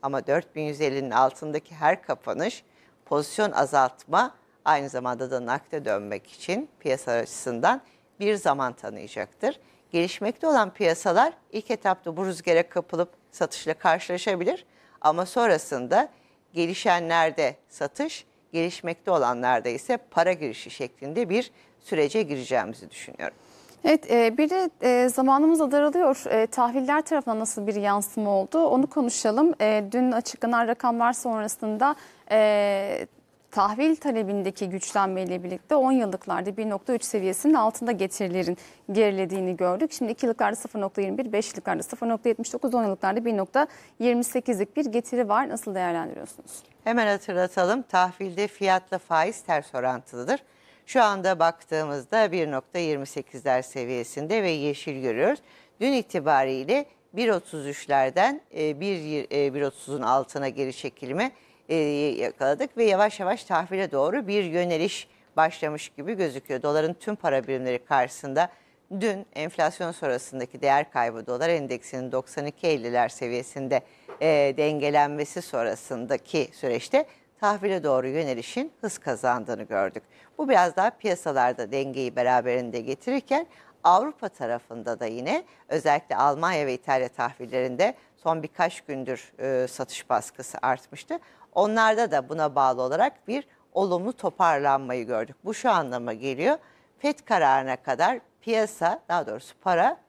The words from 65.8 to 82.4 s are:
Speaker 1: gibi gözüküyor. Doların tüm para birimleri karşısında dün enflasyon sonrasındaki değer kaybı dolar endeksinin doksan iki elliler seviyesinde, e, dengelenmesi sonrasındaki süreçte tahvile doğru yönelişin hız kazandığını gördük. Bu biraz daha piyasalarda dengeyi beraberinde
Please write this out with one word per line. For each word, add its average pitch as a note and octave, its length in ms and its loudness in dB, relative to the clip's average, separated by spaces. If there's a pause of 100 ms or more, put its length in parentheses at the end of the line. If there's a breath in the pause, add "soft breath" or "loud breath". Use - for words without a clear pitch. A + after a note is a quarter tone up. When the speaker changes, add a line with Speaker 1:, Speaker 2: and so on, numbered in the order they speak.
Speaker 1:
gibi D#3+ 240 -8
gözüküyor. C#3 480 -4
Doların D#3 320 0
tüm G#3 220 -6
para C3+ 320 0
birimleri B2+ 380 -4
karşısında C#3 640 0 (500 soft breath)
dün G3 260 -2 (100)
enflasyon D#3+ 560 -2
sonrasındaki C3 720 -6
değer C#3 300 2
kaybı A#2 360 -2
dolar B2 220 -2
endeksinin B2+ 640 -4
doksan C3 340 -6
iki D3 220 -4
elliler A#2+ 420 0
seviyesinde, B2 720 -4 (400 loud breath)
e, D3 360 4
dengelenmesi D3 840 0
sonrasındaki A#2+ 1120 -4
süreçte C3+ 520 -2 (340 soft breath)
tahvile G3 440 0
doğru C3 240 2
yönelişin C#3+ 640 -4 (100)
hız G#3+ 160 -6
kazandığını A#2+ 640 -2
gördük. G2 400 -2 (340 soft breath)
Bu D4+ 120 -4
biraz F3+ 260 4
daha F#3+ 140 2
piyasalarda C3 800 -2
dengeyi C3+ 440 -4
beraberinde B2 640 0